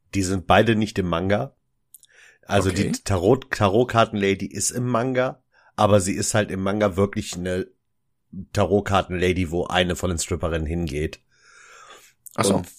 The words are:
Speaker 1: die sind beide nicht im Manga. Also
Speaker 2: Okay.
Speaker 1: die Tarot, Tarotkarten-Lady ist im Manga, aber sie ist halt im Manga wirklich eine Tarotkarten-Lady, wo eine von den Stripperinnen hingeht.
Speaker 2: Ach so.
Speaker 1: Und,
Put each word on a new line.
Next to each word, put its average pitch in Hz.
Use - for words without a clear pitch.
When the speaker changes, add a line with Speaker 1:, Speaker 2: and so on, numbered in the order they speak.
Speaker 1:
die 98
sind 92
beide 110
nicht 107
im 92
Manga. 95
Also 98
Speaker 2:
Okay. 92
Speaker 1:
die -
Tarot, 101
Tarotkarten-Lady 101
ist -
im 123
Manga, 127
aber 104
sie 92
ist -
halt 107
im 95
Manga 98
wirklich 101
eine 92
Tarotkarten-Lady, 90
wo 85
eine 87
von 90
den 82
Stripperinnen 80
hingeht. 78
Speaker 2:
Ach -
so. 98
Speaker 1:
Und, 92